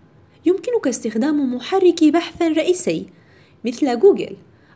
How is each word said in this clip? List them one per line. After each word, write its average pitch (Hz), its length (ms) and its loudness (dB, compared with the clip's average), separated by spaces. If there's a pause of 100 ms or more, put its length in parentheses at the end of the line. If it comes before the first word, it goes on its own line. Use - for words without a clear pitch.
(460)
يمكنك 381 420 -2
استخدام 247 680 -2
محرك 349 480 2
بحث 330 380 2
رئيسي 311 640 0 (580)
مثل 240 340 -2
جوجل - 380 2 (380)